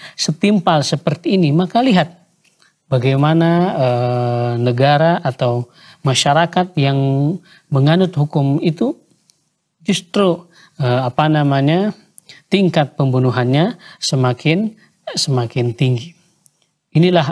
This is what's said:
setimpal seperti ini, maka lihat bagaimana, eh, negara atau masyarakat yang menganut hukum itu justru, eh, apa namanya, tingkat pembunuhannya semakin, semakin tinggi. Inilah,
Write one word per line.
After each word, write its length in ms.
setimpal 640
seperti 560
ini, 160
maka 240
lihat 480
bagaimana, 640
eh, 840
negara 580
atau 480
masyarakat 720
yang 180
menganut 420
hukum 480
itu 320
justru, 640
eh, 240
apa 240
namanya, 640
tingkat 420
pembunuhannya 840
semakin, 800
semakin 580
tinggi. 400
Inilah, 380